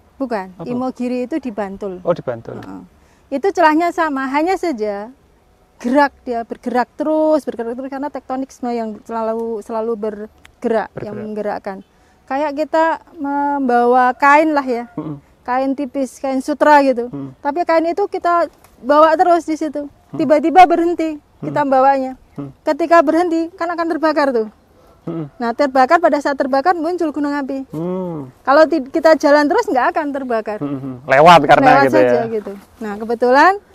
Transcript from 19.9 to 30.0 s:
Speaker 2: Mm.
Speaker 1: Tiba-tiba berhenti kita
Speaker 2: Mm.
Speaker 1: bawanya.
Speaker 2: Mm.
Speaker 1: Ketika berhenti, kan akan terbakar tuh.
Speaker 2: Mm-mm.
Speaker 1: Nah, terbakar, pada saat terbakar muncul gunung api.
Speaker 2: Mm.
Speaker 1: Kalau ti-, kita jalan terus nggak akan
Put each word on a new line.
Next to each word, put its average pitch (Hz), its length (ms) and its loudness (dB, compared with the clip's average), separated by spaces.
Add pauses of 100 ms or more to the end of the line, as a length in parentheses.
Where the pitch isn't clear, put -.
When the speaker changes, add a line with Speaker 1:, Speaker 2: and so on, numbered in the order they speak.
Speaker 2:
Mm. - 100 -8
Speaker 1:
Tiba-tiba 311 440 4
berhenti 339 460 2 (300)
kita 294 240 -2
Speaker 2:
Mm. 269 60 -2
Speaker 1:
bawanya. 262 420 2 (240)
Speaker 2:
Mm. 143 140 -10 (100)
Speaker 1:
Ketika 320 400 2
berhenti, 330 500 0
kan 349 180 -8
akan 339 200 -4
terbakar 311 420 0
tuh. 220 220 0 (500)
Speaker 2:
Mm-mm. 165 320 -8
Speaker 1:
Nah, 233 160 -4
terbakar, 262 460 2
pada 311 240 0
saat 277 160 -4
terbakar 277 400 0
muncul 339 340 -4
gunung 285 220 -4
api. 269 340 -6
Speaker 2:
Mm. 170 600 -8 (140)
Speaker 1:
Kalau 285 220 4
ti-, 302 200 0
kita 320 320 2
jalan 294 320 4
terus 415 160 0
nggak 262 260 0
akan 330 200 -4